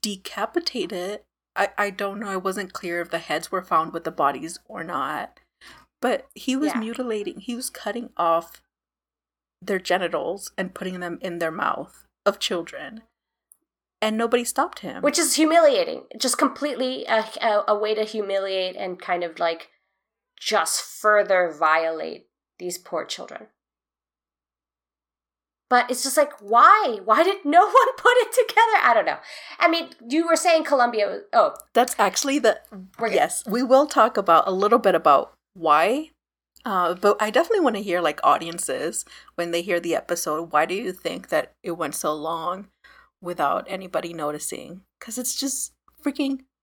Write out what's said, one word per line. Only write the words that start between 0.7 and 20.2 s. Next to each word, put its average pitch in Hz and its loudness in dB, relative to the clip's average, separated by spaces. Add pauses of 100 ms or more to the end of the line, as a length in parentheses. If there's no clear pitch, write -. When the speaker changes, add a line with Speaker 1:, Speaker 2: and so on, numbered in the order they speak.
Speaker 1:
I, 196 0
I 202 0
don't 196 -6
know. 214 -8
I 190 -6
wasn't 190 -6
clear 175 -6
if 170 -10
the 165 -6
heads 156 -6
were 185 -4
found 160 0
with 165 -10
the 160 -4
bodies 160 -2
or 202 -12
not. 139 -6 (600)
But - -2
he 262 -4
was 294 0
Speaker 2:
Yeah. 240 -2
Speaker 1:
mutilating. 220 -6
He 240 -8
was 247 -8
cutting 220 -10
off 165 -2 (960)
their 190 -4
genitals 180 -4
and 185 -8
putting 185 -8
them 175 -8
in 175 -8
their 165 -2
mouth - -6 (200)
of 196 0
children. 175 -8 (960)
And 220 0
nobody 233 0
stopped - -4
him. 147 -10
Speaker 2:
Which 294 2
is 294 0
humiliating. 311 4 (120)
Just - -2
completely 262 -2
a, 220 2 (160)
a, 208 2
a 208 2
way 214 -2
to 214 -2
humiliate 196 -4
and 185 -8
kind 175 -4
of, 165 -8
like, 165 -4 (680)